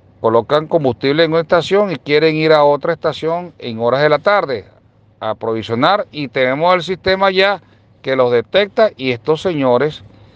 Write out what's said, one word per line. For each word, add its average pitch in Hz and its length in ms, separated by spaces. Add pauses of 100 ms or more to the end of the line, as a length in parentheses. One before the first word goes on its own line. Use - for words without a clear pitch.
(200)
Colocan 117 480
combustible 143 560
en 156 80
una 165 80
estación 185 500
y 160 60
quieren 151 400
ir 156 160
a 151 100
otra 147 300
estación 165 680
en 113 220
horas 120 220
de 151 60
la 147 120
tarde 151 460 (540)
a 110 100
aprovisionar, 113 840
y 147 160
tenemos 135 460
el 175 80
sistema 190 500
ya 190 280 (420)
que 135 120
los 127 160
detecta 196 680
y 131 140
estos 147 320
señores 143 600 (320)